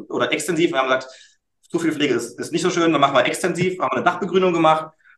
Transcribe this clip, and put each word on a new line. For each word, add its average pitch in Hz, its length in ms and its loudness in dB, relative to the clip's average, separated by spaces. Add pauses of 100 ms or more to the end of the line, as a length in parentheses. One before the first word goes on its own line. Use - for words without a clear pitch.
oder 123 240 -2
extensiv. 170 380 0
Wir 135 80 0
haben 135 80 0
gesagt, 127 200 0 (640)
„Zu 170 100 -2
viel 160 140 0
Pflege 135 220 0
ist, - 220 -6
ist - 140 -8
nicht 165 120 -2
so 175 60 2
schön, 165 220 2
dann 147 80 2
machen 139 160 2
wir 123 100 4
extensiv“, 175 540 -2
haben 131 120 -2
wir 131 60 -2
eine 110 60 -2
Dachbegrünung 185 480 2
gemacht. 160 400 2 (260)